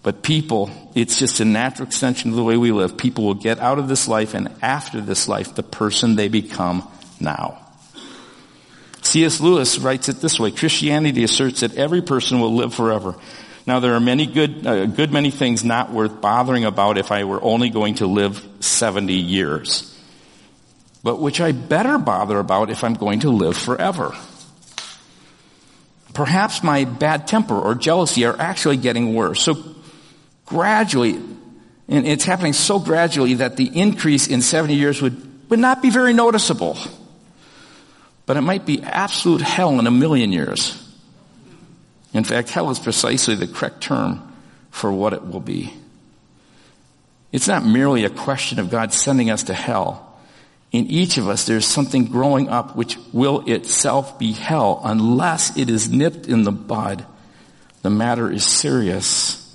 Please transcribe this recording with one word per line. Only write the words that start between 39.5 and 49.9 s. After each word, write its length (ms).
in 80
a 40
million 400
years. 500
In 100
fact, 260
hell 200
is 100
precisely 560
the 120
correct 340
term 540
for 220
what 220
it 120
will 140
be. 340
It's 160
not 180
merely 380
a 60
question 500
of 100
God 240
sending 360
us 140
to 100
hell. 680